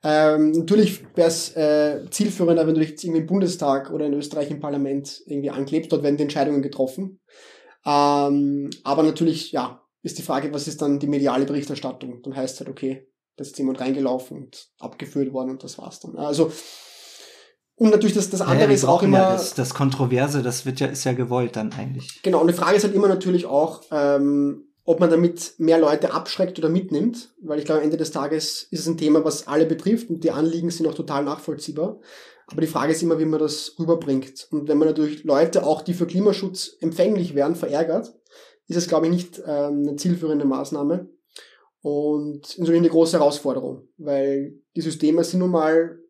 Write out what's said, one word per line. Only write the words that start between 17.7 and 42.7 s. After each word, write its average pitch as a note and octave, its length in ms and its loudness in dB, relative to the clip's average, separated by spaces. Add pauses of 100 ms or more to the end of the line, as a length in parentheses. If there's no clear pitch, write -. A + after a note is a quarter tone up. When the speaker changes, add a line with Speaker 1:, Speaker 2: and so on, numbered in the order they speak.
Speaker 1:
und A3+ 140 6
natürlich G#3+ 240 4
das, G3 160 0
das F#3 100 -4
Speaker 2:
Naja, C3+ 120 0
Speaker 1:
andere C3+ 160 6
Speaker 2:
die C3+ 60 6
Speaker 1:
ist C3 100 2
auch - 160 4
Speaker 2:
brauchen - 120 4
ja F#3+ 160 6
Speaker 1:
immer F#3+ 40 4
Speaker 2:
das, F#3 220 -2
das B2 200 -4
Kontroverse, C3+ 680 0
das B2 240 -4
wird C3 140 -6
ja, C#3 80 0
ist - 160 -8
ja C3 80 0
gewollt B2 440 -2
dann G#2+ 160 -4
eigentlich. C3 500 -10
Speaker 1:
Genau, F3+ 180 2
und E3+ 80 4
die F3 40 4
Frage F3 240 2
ist G#3 80 4
halt G3 100 0
immer G3 140 4
natürlich F3+ 380 0
auch, D3+ 440 0
ähm, C#3+ 720 0 (200)
ob E3 160 2
man E3+ 100 4
damit E3+ 480 2
mehr E3 200 4
Leute D3+ 340 2
abschreckt F3+ 460 -4
oder D#3+ 100 -2
mitnimmt, F#3+ 720 -2
weil D3+ 200 -4
ich D3 40 -8
glaube, D#3 160 2
am D3 40 -4
Ende D#3 120 0
des D#3 140 -4
Tages D3+ 600 -4
ist D#3 100 -6
es - 80 -6
ein E3 100 -2
Thema, D3+ 260 4
was D3+ 220 -4
alle D3+ 180 2
betrifft E3+ 460 -2
und D#3+ 140 -6
die D3+ 80 2
Anliegen E3 380 -2
sind E3 180 -4
auch C#3 60 -4
total D3 300 -4
nachvollziehbar. D3+ 760 -8 (480)
Aber - 120 -6
die D#3+ 60 2
Frage D3+ 260 0
ist D#3+ 100 0
immer, E3 180 2
wie D#3+ 40 2
man D#3 160 0
das - 380 -4
rüberbringt. D#3+ 720 -2
Und D3 180 -4
wenn D3 100 4
man D#3 100 6
natürlich D3+ 360 0
Leute, D3 400 2
auch D#3 180 0
die F3 120 -4
für F3 120 -2
Klimaschutz F#3+ 760 -2
empfänglich F3 560 0
wären, C#3+ 180 2
verärgert, E3 580 -2 (540)
ist E3 100 -4
es, F3 120 -2
glaube E3 180 2
ich, E3+ 60 2
nicht, F3+ 340 -4
ähm, C#3+ 400 -2
eine D3 100 -4
zielführende D#3+ 480 0
Maßnahme. C#3+ 640 -2 (720)
Und D3 800 -4
insofern E3+ 220 2